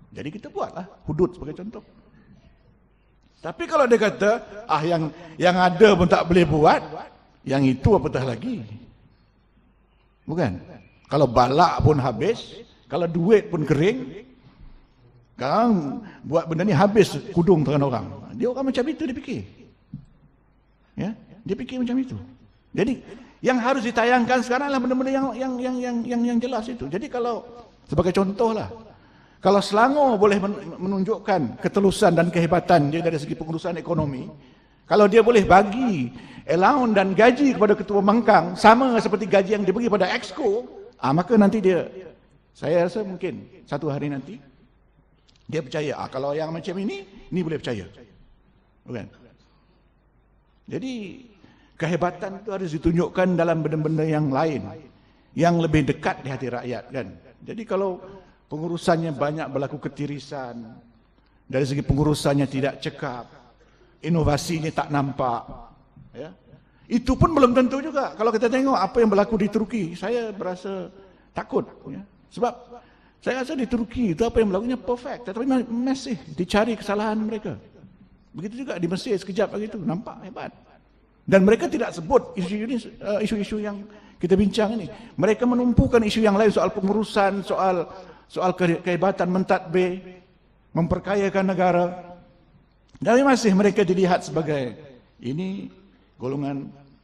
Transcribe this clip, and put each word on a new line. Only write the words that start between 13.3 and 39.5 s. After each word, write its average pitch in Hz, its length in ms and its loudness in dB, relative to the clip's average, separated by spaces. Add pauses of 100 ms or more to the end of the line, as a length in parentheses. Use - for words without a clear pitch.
pun 165 100 -2
kering, 175 640 0 (1120)
sekarang 165 640 0 (240)
buat 160 240 0
benda 165 160 0
ni 202 80 2
habis 196 400 6 (160)
kudung 175 320 4
tangan 143 240 2
orang. 110 200 -4 (280)
Dia 233 160 -2
orang 269 240 -4
macam 240 160 0
itu 311 160 -6
dia 262 80 -6
fikir. 233 260 -10 (1600)
Ya, 196 160 -6 (320)
dia 185 80 -6
fikir 254 240 -8
macam 240 220 -4
itu. 254 160 -8 (580)
Jadi 233 240 -2 (400)
yang 247 240 0
harus 254 240 0
ditayangkan 240 560 2
sekarang 247 240 -2
adalah 269 160 -2
benda-benda 262 320 -2
yang, 269 120 0 (100)
yang, 262 160 -6 (100)
yang, 254 160 -4
yang, 247 240 -4
yang, 233 180 -4 (140)
yang 233 80 0
jelas 233 240 -4
itu. 226 240 -10
Jadi 233 160 -6
kalau 233 400 -6 (400)
sebagai 170 260 2
contohlah, 196 540 0 (720)
kalau 190 240 4
Selangor 247 560 4
boleh 202 240 4
men-, 196 340 -6
menunjukkan 190 840 -2
ketelusan 190 560 4
dan 170 160 2
kehebatan 165 560 4
dia 160 80 -2
dari 165 180 0
segi 151 220 -6
pengurusan 165 400 -6
ekonomi, 156 480 -4 (640)
kalau 202 160 8
dia 220 160 8
boleh 214 240 6
bagi 196 640 4 (400)
allowance 214 480 4
dan 190 160 2
gaji 247 400 6
kepada 208 240 4
ketua 202 240 0
mangkang 202 560 4
sama 233 400 6
seperti 202 320 -2
gaji 196 240 4